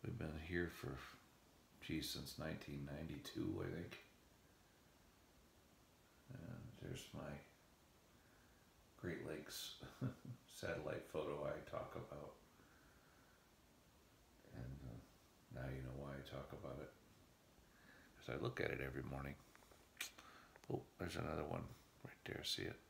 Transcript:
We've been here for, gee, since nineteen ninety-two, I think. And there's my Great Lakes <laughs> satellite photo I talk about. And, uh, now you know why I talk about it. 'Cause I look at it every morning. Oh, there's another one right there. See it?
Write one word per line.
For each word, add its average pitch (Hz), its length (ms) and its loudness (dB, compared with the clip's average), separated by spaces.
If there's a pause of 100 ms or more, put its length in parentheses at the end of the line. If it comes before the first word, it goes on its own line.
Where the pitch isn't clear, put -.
We've 82 140 2
been 80 300 2
here 87 280 8
for, 67 220 0 (840)
gee, 80 200 4
since 69 360 0
nineteen 71 500 2 (100)
ninety-two, - 640 2
I 87 120 4
think. - 240 0 (2250)
And - 280 -4 (200)
there's - 320 -2
my 73 180 -2 (1700)
Great 85 260 2
Lakes - 460 -2 (280)
<laughs> 127 60 6 (520)
satellite 80 520 2
photo 73 340 4
I - 240 2
talk - 260 0
about. - 360 -4 (2250)
And, 64 220 -2 (100)
uh, - 760 -10
now 65 80 2
you 65 140 2
know 64 140 -2
why 69 140 0
I 67 220 -4
talk 69 200 -2
about 69 280 -2
it. - 80 -4 (1300)
'Cause - 160 -2
I - 80 4
look 127 200 4
at - 100 6
it 64 80 2
every 67 240 2
morning. 69 320 0 (1400)
Oh, - 100 2 (180)
there's 85 180 2
another 80 260 4
one 85 200 2 (420)
right - 180 -8
there. - 220 0
See - 160 4
it? - 180 0 (100)